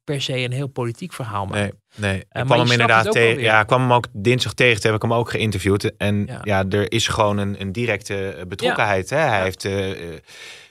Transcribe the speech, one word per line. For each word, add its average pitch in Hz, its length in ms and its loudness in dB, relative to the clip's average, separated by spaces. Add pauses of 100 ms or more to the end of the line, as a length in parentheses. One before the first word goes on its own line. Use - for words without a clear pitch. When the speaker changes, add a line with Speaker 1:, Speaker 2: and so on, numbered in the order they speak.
Speaker 1:
per 143 180 -6
se 131 160 -4
een 123 140 -4
heel 139 140 -4
politiek 127 460 -8
verhaal 104 340 -6
maakt. 104 140 -4
Speaker 2:
Nee, 98 120 -4 (380)
nee. 95 100 -2
Ik - 80 -20
Speaker 1:
Eh, - 60 -
maar 123 100 -4
Speaker 2:
kwam 127 120 4
Speaker 1:
je 120 60 4
Speaker 2:
hem 120 40 4
Speaker 1:
snapt 120 40 2 (100)
Speaker 2:
inderdaad 117 180 6
Speaker 1:
het 110 100 4
ook 110 40 0
Speaker 2:
tegen. 117 160 6
Speaker 1:
wel 113 80 2
weer. 123 80 -4
Speaker 2:
Ja, 110 160 6
ik 104 60 2
kwam 127 140 4
hem 127 120 4
ook 120 200 4
dinsdag 113 420 0
tegen. 120 260 4
Toen 113 120 2
heb 107 100 0
ik 117 60 -2
hem 117 100 2
ook 117 120 -2
geïnterviewd. 101 640 0
En 101 300 -2
Speaker 1:
Ja. - 180 -12
Speaker 2:
ja, 98 240 0
er 101 240 0
is 113 160 -2
gewoon 104 300 0
een, 101 220 -4
een 98 120 -6
directe, 101 580 -4
eh, 85 160 -12
betrokkenheid, 101 640 0
Speaker 1:
Ja. 131 80 -2
Speaker 2:
hè? 160 60 2
Hij 117 160 2
Speaker 1:
Ja. 92 60 0
Speaker 2:
heeft, 92 200 -6
eh, 98 260 -2
eh, 82 280 -10 (520)